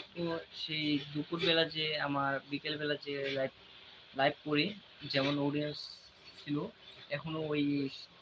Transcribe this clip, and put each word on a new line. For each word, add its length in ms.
তো 240
সেই 440
দুপুরবেলা 520
যে 340
আমার 400
বিকেলবেলা 460
যে 360
লাইভ, 180
লাইভ 180
করি, 280
যেমন 360
অডিয়েন্স 380
ছিল, 160
এখনো 320
ওই 480